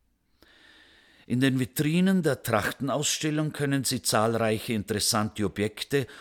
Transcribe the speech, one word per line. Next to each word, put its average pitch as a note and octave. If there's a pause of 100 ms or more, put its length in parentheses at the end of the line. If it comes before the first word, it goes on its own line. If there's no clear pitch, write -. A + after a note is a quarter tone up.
(1300)
In B2
den C3
Vitrinen E3+
der C#3+
Trachtenausstellung C#3+
können C#3
Sie B2+
zahlreiche A2+
interessante G#2+
Objekte G#2+ (120)